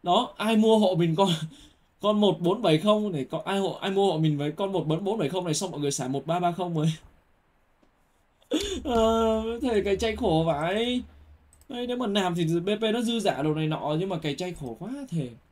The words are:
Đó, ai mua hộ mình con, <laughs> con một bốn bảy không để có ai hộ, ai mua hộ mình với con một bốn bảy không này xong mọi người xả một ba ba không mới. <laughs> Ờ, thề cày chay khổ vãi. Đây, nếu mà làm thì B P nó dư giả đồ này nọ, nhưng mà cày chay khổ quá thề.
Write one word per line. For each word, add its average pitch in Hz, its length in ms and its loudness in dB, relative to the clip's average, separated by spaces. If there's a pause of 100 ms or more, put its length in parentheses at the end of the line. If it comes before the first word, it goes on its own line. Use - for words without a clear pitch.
Đó, 202 340 2
ai 220 200 2
mua 220 220 6
hộ 185 160 4
mình 165 220 2
con, 190 120 4 (360)
<laughs> - 360 -20
con 208 200 2
một 202 200 4
bốn 190 220 0
bảy 160 160 4
không 208 340 2
để 135 120 -4
có 160 200 -6
ai 196 140 -2
hộ, 190 140 -2
ai - 180 -4
mua 196 220 4
hộ 156 60 0
mình 156 200 2
với 147 140 -2
con 196 200 -4
một 160 140 -2
bốn 185 320 -2
bảy 151 100 0
không 180 160 -2
này 160 100 -2
xong 190 160 -4
mọi 143 100 -10
người 143 100 0
xả 127 180 -6
một 135 180 -4
ba 170 140 0
ba 175 120 0
không 175 220 -6
mới. 156 140 0 (1600)
<laughs> 285 60 0 (280)
Ờ, 226 760 0
thề 226 240 0
cày 196 120 0
chay 220 200 -2
khổ 165 300 2
vãi. 202 560 -2 (680)
Đây, 247 180 -6
nếu 247 100 -4
mà 247 100 -4
làm 196 280 0
thì 170 100 0 (160)
B 180 80 -4 (120)
P - 20 -2
nó 220 180 0
dư 233 200 -2
giả 160 220 0
đồ 151 120 0
này 156 120 0
nọ, 151 340 -2
nhưng 190 80 -2
mà 175 100 -4
cày 151 160 -4
chay 180 260 -8
khổ 117 180 -8
quá 202 120 -10 (200)
thề. 143 180 -4 (240)